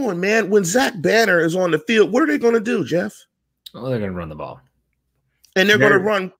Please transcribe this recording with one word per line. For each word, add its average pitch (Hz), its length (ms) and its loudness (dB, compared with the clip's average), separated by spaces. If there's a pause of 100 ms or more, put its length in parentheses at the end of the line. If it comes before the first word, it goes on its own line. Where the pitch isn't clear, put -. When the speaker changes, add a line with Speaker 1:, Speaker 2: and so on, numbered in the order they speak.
Speaker 1:
on, 180 140 -4
man. 202 300 0
When 202 160 4
Zach 247 320 0
Banner 185 420 2
is 160 160 0
on 180 160 0
the 156 80 0
field, 214 320 2
what 247 100 2
are 320 60 2
they 294 100 -2
gonna 233 220 2
do, 214 240 -2
Jeff? 175 300 -4 (600)
Speaker 2:
Well, 117 120 -14
they're 127 140 -4
gonna 98 120 -6
run 87 180 -10
the 78 60 -14
ball. 71 240 -14 (960)
Speaker 1:
And 190 120 2
they're 208 120 2
gonna 139 180 4
Speaker 2:
They're 180 80 0
Speaker 1:
run, 196 340 -4